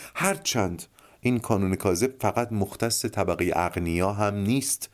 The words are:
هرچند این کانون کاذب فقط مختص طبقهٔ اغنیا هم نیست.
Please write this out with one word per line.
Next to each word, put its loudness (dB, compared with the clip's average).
هرچند 0
این 2
کانون 2
کاذب 2
فقط 0
مختص -2
طبقهٔ 0
اغنیا 0
هم 0
نیست. -2